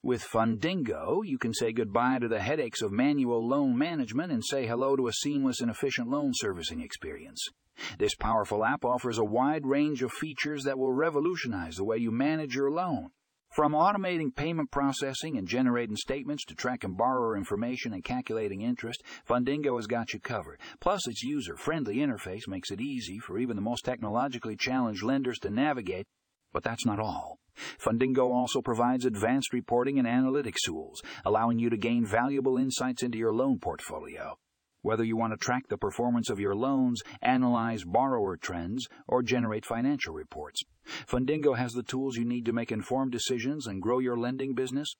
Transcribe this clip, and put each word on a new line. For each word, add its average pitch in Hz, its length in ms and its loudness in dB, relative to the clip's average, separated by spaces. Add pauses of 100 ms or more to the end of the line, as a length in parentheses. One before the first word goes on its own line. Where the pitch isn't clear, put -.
With 123 200 0
Fundingo, 113 1040 0
you 139 100 -2
can 113 160 -2
say 113 200 0
goodbye 117 480 2
to 120 60 0
the 110 140 0
headaches 123 400 -2
of 107 100 0
manual 120 560 2
loan 131 300 2
management 147 560 -2
and 113 100 0
say 135 240 0
hello 131 300 2
to 123 120 2
a 110 40 -2
seamless 139 480 0
and 120 100 2
efficient 127 380 -2
loan 139 260 0
servicing 85 460 -4
experience. - 680 -10 (520)
This 104 160 2
powerful 107 500 2
app - 180 0
offers 123 360 0
a 113 60 4
wide 135 420 2
range 143 360 2
of 123 80 0
features 151 540 -4
that 135 140 0
will 131 160 2
revolutionize 143 840 0
the 95 80 -2
way 113 140 2
you 117 120 2
manage 143 440 0
your 139 160 2
loan. 170 400 -2 (460)
From 147 160 6
automating 175 640 2
payment 160 360 0
processing 139 680 0
and 92 100 -4
generating 120 480 2
statements 135 480 -4
to - 100 -14
tracking 120 380 -4
borrower 113 460 2
information 113 560 -4
and 92 100 -8
calculating 110 560 -4
interest, 117 420 -4 (240)
Fundingo 131 500 0
has 110 100 -4
got 117 260 -2
you 104 80 -8
covered. - 400 -8 (180)
Plus, 180 300 0
its 113 140 -6
user-friendly 131 720 -4
interface 110 500 -4
makes 95 240 -8
it 98 120 -6
easy 113 360 -6
for 101 200 -6
even 120 180 -2
the 101 60 -2
most 117 220 -2
technologically 117 720 -2
challenged 120 460 0
lenders 127 360 0
to - 100 -6
navigate. 107 580 0 (460)
But - 120 -2
that's 113 200 0
not 107 160 4
all. - 380 -4 (400)
Fundingo 127 520 4
also 123 300 2
provides 123 460 2
advanced 123 480 2
reporting 123 440 2
and 123 80 4
analytics 131 600 2
tools, - 340 -8 (240)
allowing 113 340 4
you 117 120 4
to 113 80 2
gain 117 260 2
valuable 127 540 2
insights 127 440 0
into 120 140 -2
your 113 160 2
loan 127 260 2
portfolio. - 800 -8 (460)
Whether 110 200 2
you 113 140 0
want 113 160 0
to 104 40 -4
track 127 320 -2
the 101 100 -2
performance 120 520 0
of 101 80 -2
your 101 160 0
loans, 127 480 2 (180)
analyze 120 640 2
borrower 104 540 2
trends, 92 500 -4 (220)
or 127 120 4
generate 117 460 0
financial 123 480 -2
reports, - 480 -10 (460)
Fundingo 135 480 2
has 123 160 0
the 123 100 -4
tools 131 340 -4
you 117 80 0
need 120 200 -2
to 117 80 2
make 117 180 -2
informed 127 400 0
decisions 120 560 -2
and 95 160 -6
grow 120 160 2
your 123 180 0
lending 131 380 -2
business. 131 460 -2